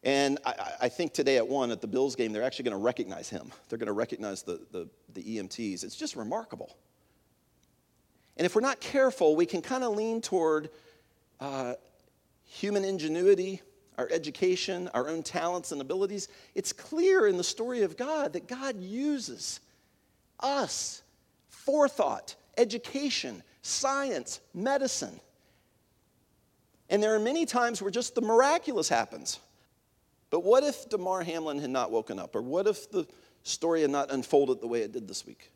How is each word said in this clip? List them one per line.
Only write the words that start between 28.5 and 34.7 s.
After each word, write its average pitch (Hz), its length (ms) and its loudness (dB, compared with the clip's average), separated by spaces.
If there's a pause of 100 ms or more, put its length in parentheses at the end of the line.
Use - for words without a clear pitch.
happens. 113 500 -2 (880)
But 170 140 2
what 240 200 8
if - 260 -2
Damar 185 340 -2
Hamlin 160 360 -4
had 147 100 -4
not 127 220 0
woken 110 280 -2
up? 87 160 -8
Or 107 60 0
what 160 260 0
if - 240 -2
the 180 140 -2 (380)
story 165 380 2
had 143 100 4
not 139 200 0
unfolded 131 480 4
the 117 80 -8
way 117 140 0